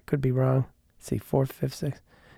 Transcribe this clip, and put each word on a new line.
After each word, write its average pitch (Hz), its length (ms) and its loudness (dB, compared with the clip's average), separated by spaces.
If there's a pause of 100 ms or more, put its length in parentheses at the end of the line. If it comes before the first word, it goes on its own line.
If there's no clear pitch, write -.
could 143 140 0
be 131 100 2
wrong. 131 360 2 (300)
Let's - 120 -20
see, - 100 -2
fourth, - 320 0
fifth, - 240 -6
sixth. - 260 -6 (380)